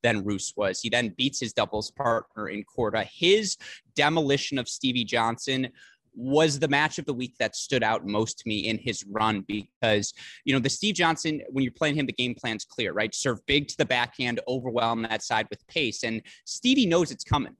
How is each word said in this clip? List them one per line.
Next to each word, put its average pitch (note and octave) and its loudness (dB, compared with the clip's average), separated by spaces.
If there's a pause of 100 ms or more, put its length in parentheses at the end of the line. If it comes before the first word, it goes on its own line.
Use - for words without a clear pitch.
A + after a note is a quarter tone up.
than A2 2
Roos G2+ -4
was. G2 0
He A#2 -6
then A2+ 0
beats C3+ 0
his A#2 -4
doubles G#2+ -2
partner A2+ -2
in G#2 -8
Korda. G#2+ -2
His G3 4 (380)
demolition C#3+ 2
of A#2+ -4
Stevie B2 -2
Johnson A#2+ 0 (520)
was C#3+ 2
the D3+ 0
match D3 2
of D3+ -8
the C#3+ -2
week B2 -8
that A2+ 0
stood B2 0
out G#2+ 0
most G#2 0
to - -8
me G#2+ -2
in A2 -2
his G#2 -6
run G#2+ 2
because, G#2 0 (320)
you C#3+ 0
know, C3+ 4
the B2 0
Steve G3+ -2
Johnson, D#3+ 0 (100)
when C3+ 0
you're B2 0
playing D3+ 0
him, D3 0
the - -4
game B2 -2
plan's A2+ -6
clear, G2+ -4
right? G#2 -2
Serve A#2+ 0
big C#3+ 2
to - -10
the D3+ 4
backhand, A#2+ -2
overwhelm A#2 0
that A2 -2
side A2 0
with - -12
pace. C#3 -2
And A2+ -2 (240)
Stevie B3+ 2
knows E3 4
it's - -12
coming. C#3 -2